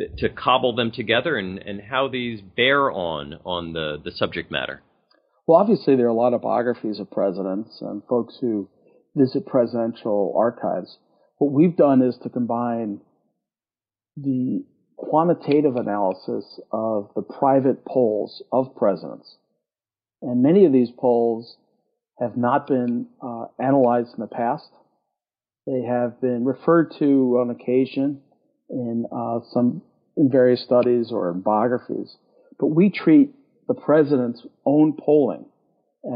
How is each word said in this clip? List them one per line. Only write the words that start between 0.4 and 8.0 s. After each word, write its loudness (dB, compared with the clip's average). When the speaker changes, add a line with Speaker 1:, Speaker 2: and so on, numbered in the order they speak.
Speaker 1:
them -2
together -2
and, -8
and -12
how -4
these -8
bear 0
on, -6
on -6
the, -6
the -12
subject -6
matter? -6
Speaker 2:
Well, 6
obviously 2
there 4
are 2
a 0
lot 2
of -2
biographies -4
of -12
presidents -4
and -10